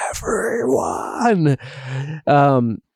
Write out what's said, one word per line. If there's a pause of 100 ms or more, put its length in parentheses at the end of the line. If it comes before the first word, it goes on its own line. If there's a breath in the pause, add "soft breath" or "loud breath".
(100)
"Everyone!" (720 loud breath)
Um, (180)